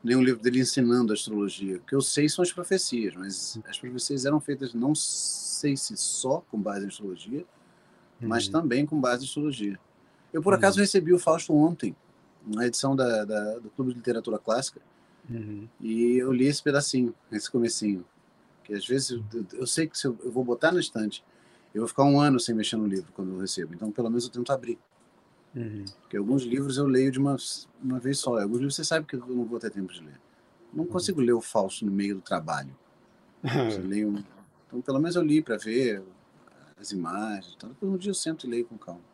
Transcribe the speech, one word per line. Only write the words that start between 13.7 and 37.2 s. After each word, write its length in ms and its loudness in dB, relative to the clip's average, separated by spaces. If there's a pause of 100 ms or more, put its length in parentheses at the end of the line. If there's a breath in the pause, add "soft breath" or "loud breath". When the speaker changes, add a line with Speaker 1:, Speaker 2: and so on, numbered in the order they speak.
Speaker 1:
Clube 200 -2
de 60 -8
Literatura 400 -2
Clássica, 440 -2 (480)
Speaker 2:
Uhum. 380 -10 (120)
Speaker 1:
e 380 4
eu 140 2
li 160 6
esse 160 0
pedacinho, 500 2 (180)
esse 180 -6
comecinho, 540 0 (600)
que 100 -8
às 140 -6
vezes 240 0
eu, 120 -4 (120)
eu, 100 -4 (140)
eu 80 -4
sei 200 0
que 80 -12
se 120 -2
eu, 160 -2
eu 80 -4
vou 120 0
botar 280 2
na 80 2
estante, 440 -4 (520 soft breath)
eu 60 -2
vou 60 -2
ficar 160 2
um 160 8
ano 200 6
sem 160 -2
mexer 200 -2
no 120 0
livro 260 -4
quando 200 -6
eu 60 -6
recebo, 360 -6
então 160 -6
pelo 180 -2
menos 160 0
eu 60 -12
tento 200 -4
abrir. 280 -4 (760)
Speaker 2:
Uhum. 300 -6 (160)
Speaker 1:
Porque 160 -8
alguns 240 2
livros 360 -2
eu 100 2
leio 240 4
de 80 -2
uma, 180 2 (440)
uma 180 -2
vez 180 -2
só, 220 0
alguns 180 0
livros 180 -2
você 80 -6
sabe 220 0
que 100 -8
eu 120 -4
não 180 -2
vou 140 -6
ter 100 -6
tempo 240 -6
de 80 -18
ler. 180 -20 (540 soft breath)
Não 120 -2
Speaker 2:
Uhum. 40 -8
Speaker 1:
consigo 320 0
ler 120 6
o 80 4
Fausto 440 -2
no 60 0
meio 240 0
do 60 -10
trabalho. 540 -4 (680)
Speaker 2:
<laughs> 0 -
Speaker 1:
Você 360 0
lê 260 -2
um, 180 -2 (440)
então 140 -8
pelo 180 0
menos 160 0
eu 60 4
li 200 4
pra 160 -2
ver 440 0 (800)
as 120 -12
imagens, 640 -4